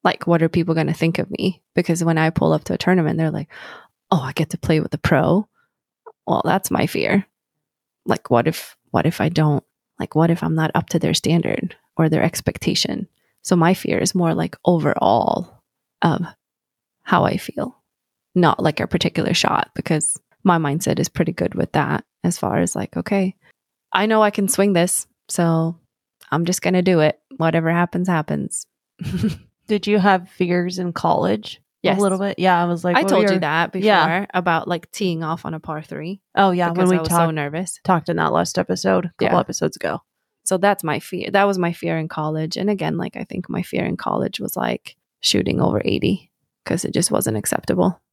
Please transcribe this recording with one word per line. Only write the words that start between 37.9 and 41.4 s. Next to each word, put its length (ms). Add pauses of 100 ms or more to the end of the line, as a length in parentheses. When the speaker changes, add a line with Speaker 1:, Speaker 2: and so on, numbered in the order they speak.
Speaker 2:
in 80
that 160
last 260
episode, 480
a 20 (100)
couple 180
Speaker 1:
Yeah. 40
Speaker 2:
episodes 360
ago. 240 (440)
Speaker 1:
So 120
that's 260
my 180
fear. 300
That 160